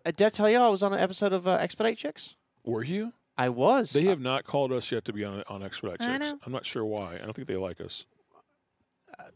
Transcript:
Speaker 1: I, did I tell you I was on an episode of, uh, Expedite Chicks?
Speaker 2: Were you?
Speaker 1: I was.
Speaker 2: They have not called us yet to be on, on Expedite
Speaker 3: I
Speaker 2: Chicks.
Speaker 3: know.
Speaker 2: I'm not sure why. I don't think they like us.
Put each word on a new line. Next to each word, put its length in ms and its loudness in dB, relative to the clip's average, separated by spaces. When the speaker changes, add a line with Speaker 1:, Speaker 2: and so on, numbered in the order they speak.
Speaker 1:
I, 60 0
did 160 0
I 20 6
tell 200 4
you 100 6
I 100 8
was 140 2
on 100 2
an 60 0
episode 340 2
of, 140 0
uh, 80 6
Expedite 420 0
Chicks? 380 -10
Speaker 2:
Were 200 -2
you? 300 -4
Speaker 1:
I 120 2
was. 440 4
Speaker 2:
They 100 4
have 180 4
not 240 -2
called 260 0
us 200 -2
yet 140 -2
to 80 -6
be 120 -4
on, 220 -8
on 160 -10
Expedite 380 -8
Speaker 3:
I 40 -2
Speaker 2:
Chicks. 160 -4
Speaker 3:
know. 120 -12
Speaker 2:
I'm 80 -10
not 120 -6
sure 200 -4
why. 300 -4
I 40 -10
don't 140 -10
think 140 -10
they 100 -2
like 240 -6
us. 240 -10